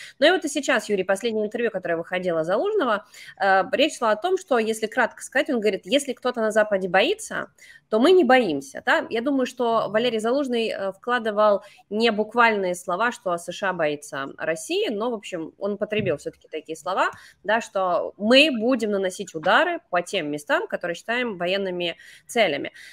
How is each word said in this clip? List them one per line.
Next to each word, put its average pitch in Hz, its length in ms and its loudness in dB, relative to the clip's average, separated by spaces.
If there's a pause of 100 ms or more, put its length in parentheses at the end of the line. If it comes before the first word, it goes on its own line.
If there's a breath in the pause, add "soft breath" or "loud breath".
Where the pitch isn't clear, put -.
(180 loud breath)
Ну 277 80 6
и 339 40 8
вот 359 140 2
и 302 40 -4
сейчас, 269 400 -2
Юрий, 196 160 0
последнее 214 420 -2
интервью, 226 240 -4
которое 170 260 -4
выходило 170 460 -2
Залужного, 247 640 0 (360 loud breath)
э, 190 220 4 (100)
речь 277 260 2
шла 226 140 2
о 214 40 0
том, 370 220 -2
что, 247 200 0
если 220 280 -2
кратко 220 360 -2
сказать, 285 280 -2
он 240 100 0
говорит, 196 240 0
если 254 280 0
кто-то 247 280 -4
на 220 100 0
Западе 208 380 2
боится, 196 640 0 (380 loud breath)
то 220 100 4
мы 330 120 8
не 370 120 8
боимся, 220 600 2
да. 294 240 0
Я 226 100 -2
думаю, 262 260 0
что 233 440 -2
Валерий 226 280 0
Залужный, 233 520 0
э, 196 220 -6
вкладывал 214 600 2 (380 loud breath)
не 226 200 2
буквальные 214 640 2
слова, 196 380 -2
что 175 240 -4
С 170 160 -8
Ш 196 160 -4
А 185 60 0
боится 147 640 -4
России, 311 500 -4
но, 226 220 -4
в 233 40 -4
общем, 170 440 -8
он 202 140 -4
употребил 202 440 -2
все-таки - 320 -12
такие 156 280 -10
слова, 247 340 -2 (340 loud breath)
да, 214 160 2
что 180 560 -2
мы 262 320 6 (100)
будем 220 340 0
наносить 190 420 -4
удары 247 460 2 (100)
по 175 100 0
тем 170 300 -4
местам, 285 360 -2
которые 170 280 -6
считаем 233 420 -6
военными 180 600 -4 (300 loud breath)
целями. 180 460 0 (200 loud breath)